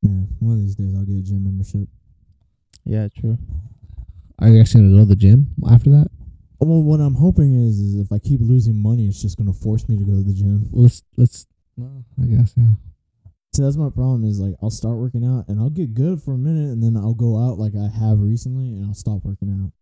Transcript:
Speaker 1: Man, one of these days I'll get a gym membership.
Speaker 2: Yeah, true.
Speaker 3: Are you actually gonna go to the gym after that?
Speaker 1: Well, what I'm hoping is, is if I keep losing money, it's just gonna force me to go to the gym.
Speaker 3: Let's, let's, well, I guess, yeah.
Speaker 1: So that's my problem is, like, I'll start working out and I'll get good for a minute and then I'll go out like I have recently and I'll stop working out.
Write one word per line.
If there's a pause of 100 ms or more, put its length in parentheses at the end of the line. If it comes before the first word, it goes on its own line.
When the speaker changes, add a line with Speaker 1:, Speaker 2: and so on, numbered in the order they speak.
Speaker 1:
Man, (120)
one
of
these
days
I'll
get
a
gym
membership. (960)
Speaker 2:
Yeah,
true. (1000)
Speaker 3:
Are
you
actually
gonna
go
to
the
gym (180)
after
that? (500)
Speaker 1:
Well,
what
I'm
hoping (120)
is,
is
if
I
keep
losing
money,
it's
just
gonna
force
me
to
go
to
the
gym.
Speaker 3:
Let's, (140)
let's, (300)
well, (160)
I
guess,
yeah. (760)
Speaker 1:
So
that's
my
problem
is,
like,
I'll
start
working
out
and
I'll
get
good
for
a
minute
and
then
I'll
go
out
like
I
have
recently
and
I'll
stop
working (120)
out. (120)